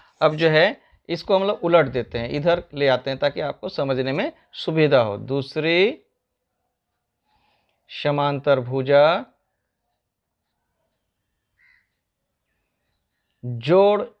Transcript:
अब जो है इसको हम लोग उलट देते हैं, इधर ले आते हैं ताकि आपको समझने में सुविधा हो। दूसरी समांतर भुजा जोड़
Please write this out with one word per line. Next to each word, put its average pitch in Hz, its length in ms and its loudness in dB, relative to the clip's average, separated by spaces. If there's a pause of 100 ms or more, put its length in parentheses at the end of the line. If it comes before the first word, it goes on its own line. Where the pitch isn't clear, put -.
(200)
अब 156 140 2
जो 160 160 0
है 156 160 4 (420)
इसको 170 280 -2
हम 190 60 0
लोग 202 220 -4
उलट 170 240 4
देते 123 300 -6
हैं, 120 120 -6
इधर 165 320 -2 (120)
ले 139 140 0
आते 127 220 0
हैं 131 80 -8
ताकि 143 240 -4
आपको 143 280 -8
समझने 135 420 -4
में 220 200 -4 (220)
सुविधा 151 460 2
हो। 104 180 -2
दूसरी 156 840 -2 (1900)
समांतर 143 720 -2
भुजा 135 420 2 (4000)
जोड़ 175 580 2 (180)